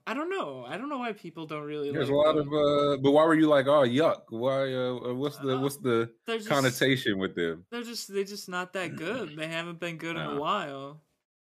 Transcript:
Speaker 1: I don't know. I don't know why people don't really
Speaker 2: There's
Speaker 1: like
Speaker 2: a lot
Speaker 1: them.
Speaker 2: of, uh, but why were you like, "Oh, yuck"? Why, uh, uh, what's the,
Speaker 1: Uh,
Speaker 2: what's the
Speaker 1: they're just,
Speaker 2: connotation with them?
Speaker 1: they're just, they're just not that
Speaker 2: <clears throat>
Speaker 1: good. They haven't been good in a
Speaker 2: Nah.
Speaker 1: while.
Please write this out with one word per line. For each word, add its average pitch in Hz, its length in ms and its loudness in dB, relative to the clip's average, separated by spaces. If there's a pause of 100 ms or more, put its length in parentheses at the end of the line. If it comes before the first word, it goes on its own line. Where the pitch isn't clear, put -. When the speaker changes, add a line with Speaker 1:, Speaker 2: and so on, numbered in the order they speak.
Speaker 1:
I 202 60 -4
don't 302 160 -6
know. 143 400 -6
I 156 80 -8
don't 269 140 -8
know 277 80 -6
why 240 160 -6
people 165 320 -14
don't 151 180 -8
really 147 260 -6
Speaker 2:
There's 135 200 -2
Speaker 1:
like 139 40 2
Speaker 2:
a 151 140 6
lot 156 80 4
Speaker 1:
them. 147 120 0
Speaker 2:
of, 143 40 -8
uh, 143 500 4
but 139 100 6
why 151 120 8
were 160 100 6
you 156 140 6
like, 139 180 6
"Oh, 147 160 8
yuck"? 127 460 4
Why, 135 460 0
uh, 127 360 -4
uh, 123 40 -4
what's 143 240 -4
the, 135 180 -2
Speaker 1:
Uh, 131 60 -2
Speaker 2:
what's 139 160 -2
the 117 340 2 (140)
Speaker 1:
they're 226 100 -4
just, 214 140 -8
Speaker 2:
connotation 131 680 2
with 95 160 -2
them? 85 380 -2
Speaker 1:
they're 240 100 -8
just, 226 300 -12
they're 196 120 -2
just 196 260 -14
not 180 240 -8
that 175 220 -6
Speaker 2:
<clears throat> 160 80 -10
Speaker 1:
good. 185 320 -8
They 156 120 -6
haven't 165 320 -8
been 170 160 -6
good 165 200 -8
in 156 60 -6
a 147 120 -6
Speaker 2:
Nah. 143 40 -4
Speaker 1:
while. 151 640 -6 (400)